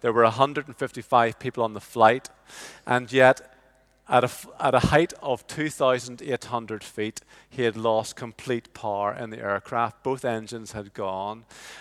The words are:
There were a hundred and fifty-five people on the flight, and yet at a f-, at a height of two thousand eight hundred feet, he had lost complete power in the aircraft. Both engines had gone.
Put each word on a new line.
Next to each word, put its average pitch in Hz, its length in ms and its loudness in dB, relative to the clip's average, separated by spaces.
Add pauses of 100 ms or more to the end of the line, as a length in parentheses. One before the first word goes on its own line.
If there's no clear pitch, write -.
There 120 100 0
were 117 100 4
a 113 80 8
hundred 139 380 0
and 123 80 -16
fifty-five 120 640 0
people 123 240 -4
on 110 80 -2
the 101 80 -12
flight, 117 480 4 (580)
and 123 240 0
yet 131 440 6 (540)
at 123 140 6
a 123 40 2
f-, - 200 -8 (140)
at 131 140 2
a 127 40 6
height 151 440 2
of 131 240 -6
two 156 240 -6
thousand 123 500 -2
eight 127 240 -6
hundred 113 400 -8
feet, - 380 -8 (260)
he - 140 -6
had 113 140 0
lost 110 380 0
complete 120 600 -8
power 101 380 -4
in 110 180 -10
the 113 100 -14
aircraft. 113 600 -4
Both 131 220 -4
engines 113 480 -6
had 101 200 -12
gone. 101 540 -8 (340)